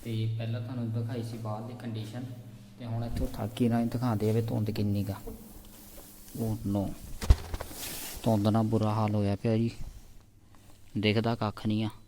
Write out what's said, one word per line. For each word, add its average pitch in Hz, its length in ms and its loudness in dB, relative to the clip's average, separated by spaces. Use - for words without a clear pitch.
ਤੇ 117 80 -4
ਪਹਿਲਾਂ 117 220 -2
ਤੁਹਾਨੂੰ 120 320 -2
ਦਿਖਾਈ 113 300 -2
ਸੀ - 160 -6
ਬਾਹਰ 107 240 -4
ਦੀ 117 180 -10
ਕੰਡੀਸ਼ਨ 113 440 -6
ਤੇ 123 80 -10
ਹੁਣ 117 180 -2
ਇੱਥੋਂ 123 280 0
ਥਾਕੀ 113 360 2
ਰਾਹੀਂ 117 180 4
ਦਿਖਾਉਂਦੇ 113 440 2
ਆ - 20 4
ਵੀ 117 100 4
ਧੁੰਦ 113 280 0
ਕਿੰਨੀ 104 340 2
ਕੁ 95 80 -4
ਆ। - 80 -6
Oh 110 160 0
no, 101 100 2
ਧੁੰਦ 110 240 6
ਨਾਲ 110 180 6
ਬੁਰਾ 107 280 4
ਹਾਲ 107 200 2
ਹੋਇਆ 101 220 4
ਪਿਆ 113 200 2
ਜੀ, 113 140 4
ਦਿਖਦਾ 107 360 4
ਕੱਖ 110 320 -2
ਨਹੀਂ 110 180 2
ਆ। 110 40 0